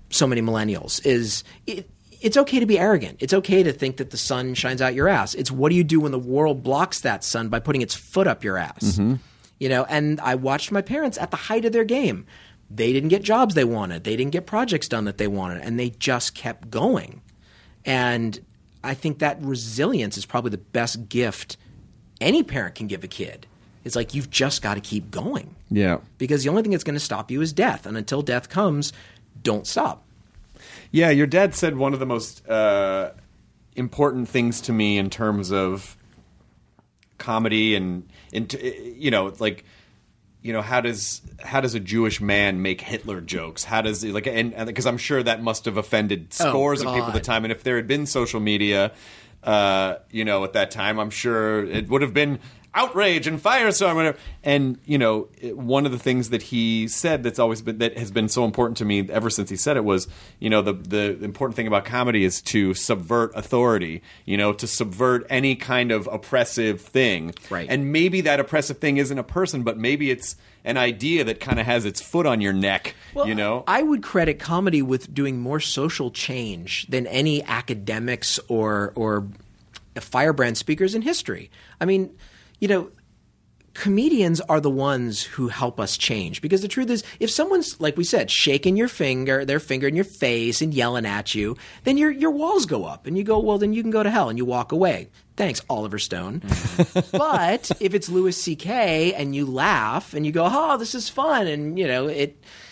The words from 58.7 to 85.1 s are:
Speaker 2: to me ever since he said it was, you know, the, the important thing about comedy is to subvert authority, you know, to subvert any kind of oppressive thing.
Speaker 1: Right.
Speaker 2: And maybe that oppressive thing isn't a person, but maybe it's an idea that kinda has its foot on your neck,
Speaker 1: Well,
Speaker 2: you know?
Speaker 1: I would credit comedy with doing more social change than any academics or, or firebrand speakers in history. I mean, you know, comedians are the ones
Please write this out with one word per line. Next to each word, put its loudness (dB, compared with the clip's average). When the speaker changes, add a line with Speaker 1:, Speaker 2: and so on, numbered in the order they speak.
Speaker 2:
to -2
me 0
ever 0
since -2
he -8
said 0
it 0
was, 2
you -2
know, 4
the, 2
the -2
important -4
thing -4
about 2
comedy 2
is 0
to 0
subvert 0
authority, 0
you -2
know, 2
to -8
subvert 0
any 2
kind -2
of -2
oppressive 0
thing. 0
Speaker 1:
Right. -6
Speaker 2:
And -2
maybe 2
that 2
oppressive -2
thing 0
isn't 0
a -4
person, -4
but -2
maybe 0
it's -6
an -2
idea 2
that -2
kinda -2
has 0
its -6
foot 0
on 2
your 2
neck, 0
Speaker 1:
Well, 0
Speaker 2:
you 0
know? 0
Speaker 1:
I 4
would 2
credit 0
comedy 2
with -2
doing -2
more -2
social -2
change -6
than -2
any 2
academics -4
or, 0
or 0
firebrand 2
speakers 0
in -2
history. -6
I -2
mean, 2
you 2
know, 2
comedians 4
are 2
the 2
ones 0